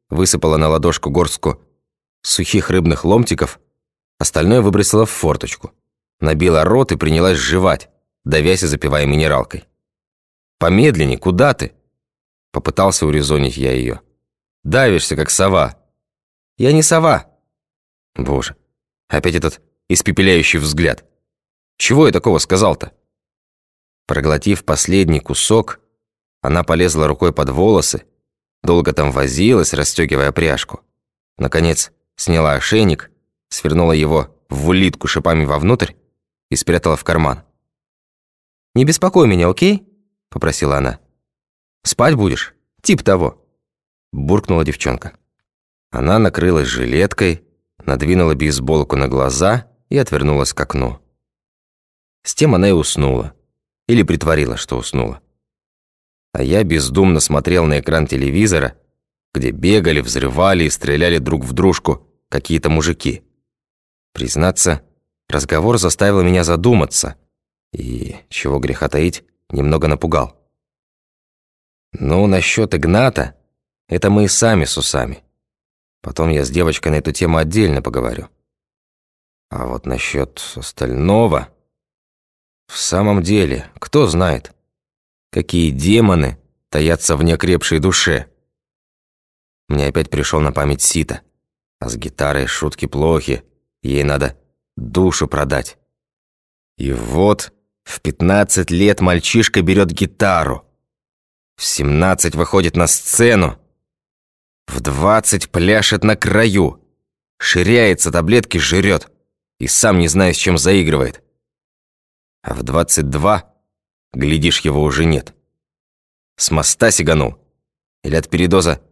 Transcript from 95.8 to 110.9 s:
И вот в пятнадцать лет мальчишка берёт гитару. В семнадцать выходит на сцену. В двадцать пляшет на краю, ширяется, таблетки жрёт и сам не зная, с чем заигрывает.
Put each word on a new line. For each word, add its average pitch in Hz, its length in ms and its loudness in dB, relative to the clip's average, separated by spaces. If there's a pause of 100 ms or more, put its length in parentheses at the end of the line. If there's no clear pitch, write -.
И 67 140 -6
вот 71 600 -2 (300)
в - 200 -16
пятнадцать 92 680 0
лет 98 300 2
мальчишка 92 600 2
берёт 92 280 2
гитару. 85 760 -2 (920)
В - 80 -12
семнадцать 80 720 0
выходит 85 400 0
на 85 100 2
сцену. 104 720 2 (1080)
В 65 120 -8
двадцать 92 720 0
пляшет 101 540 2
на 107 100 2
краю, 95 720 0 (520)
ширяется, 92 720 2
таблетки 87 460 2
жрёт 87 520 0 (480)
и 64 80 -6
сам 101 320 2
не 85 80 4
зная, 87 260 2
с 76 40 -4
чем 87 200 0
заигрывает. 76 680 0 (1200)